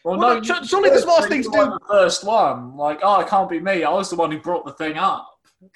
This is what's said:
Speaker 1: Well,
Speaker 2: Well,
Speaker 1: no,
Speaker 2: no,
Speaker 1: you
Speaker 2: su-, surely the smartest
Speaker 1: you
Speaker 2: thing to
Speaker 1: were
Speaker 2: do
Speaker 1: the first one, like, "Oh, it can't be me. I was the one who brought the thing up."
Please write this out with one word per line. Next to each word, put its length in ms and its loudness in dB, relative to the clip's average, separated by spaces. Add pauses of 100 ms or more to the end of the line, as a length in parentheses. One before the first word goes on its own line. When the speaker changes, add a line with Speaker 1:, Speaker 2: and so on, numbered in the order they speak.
Speaker 1:
Well, 140 -2
Speaker 2:
Well, 20 0
Speaker 1:
no, 140 4
Speaker 2:
no, 60 0
Speaker 1:
you 40 -10
Speaker 2:
su-, 220 -4
surely 240 2
the 100 6
smartest 300 2
Speaker 1:
you 120 -2
Speaker 2:
thing 100 -8
to 60 0
Speaker 1:
were 60 6
Speaker 2:
do 60 0
Speaker 1:
the 180 -10
first 360 2
one, 520 -2
like, 260 -4
"Oh, 180 4
it 80 -4
can't 220 2
be 100 -6
me. 220 -2
I 80 0
was 200 -2
the 60 -6
one 140 0
who 80 -8
brought 280 -6
the 60 -14
thing 260 -8
up." 300 -4 (480)